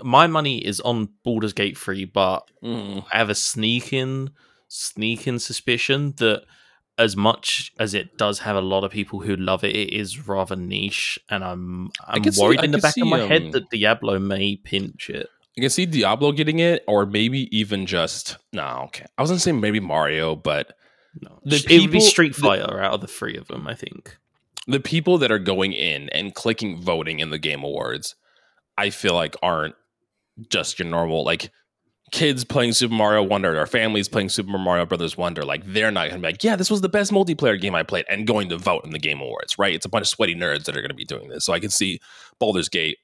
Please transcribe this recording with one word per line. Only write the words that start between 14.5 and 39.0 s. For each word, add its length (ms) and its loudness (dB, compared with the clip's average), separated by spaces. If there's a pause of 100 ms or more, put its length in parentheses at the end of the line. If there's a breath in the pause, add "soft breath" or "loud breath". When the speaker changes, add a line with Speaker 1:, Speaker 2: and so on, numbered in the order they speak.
Speaker 1:
pinch 540 -6
it. 180 -8 (300)
Speaker 2:
I 20 -2
can 100 2
see 160 0
Diablo 460 2
getting 260 0
it, 300 2
or 180 4
maybe 500 0
even 300 0
just, 520 -4 (140)
no, 340 -6
okay. 180 -16 (140)
I 40 2
was 80 2
gonna 100 0
say 120 2
maybe 280 2
Mario, 560 0
but 360 -2 (480 soft breath)
Speaker 1:
No. 240 -20
Speaker 2:
the 120 2
Speaker 1:
It 260 8
would 80 2
be 80 4
Speaker 2:
people, 20 8
Speaker 1:
Street 340 4
Speaker 2:
the 60 -6
Speaker 1:
Fighter 400 2
out 140 0
of 80 -2
the 40 -10
three 300 -8
of 120 -14
them, 200 -12
I 60 -6
think. 420 -16 (500)
Speaker 2:
the 140 0
people 380 2
that 120 4
are 80 4
going 360 0
in 340 -2
and 260 -4
clicking 460 -4
voting 400 -2
in 100 -4
the 80 -4
Game 240 -4
Awards, 540 -6 (600)
I 140 0
feel 240 0
like 280 0
aren't 320 0 (760)
just 280 -2
your 100 0
normal, 360 2
like, 260 -2 (600)
kids 320 0
playing 280 2
Super 220 2
Mario 280 6
Wonder 380 2
or 60 0
families 420 0
playing 200 0
Super 300 -4
Mario 280 2
Brothers 300 -2
Wonder. 280 -4
Like, 200 -4
they're 260 0
not 180 0
gonna 120 -10
be 80 -4
like, 160 -4
"Yeah, 120 2
this 140 0
was 100 0
the 80 0
best 240 0
multiplayer 480 2
game 140 -2
I 100 2
played," 240 -2
and 180 -2
going 240 2
to 80 -4
vote 260 0
in 60 -12
the 80 -6
Game 220 -4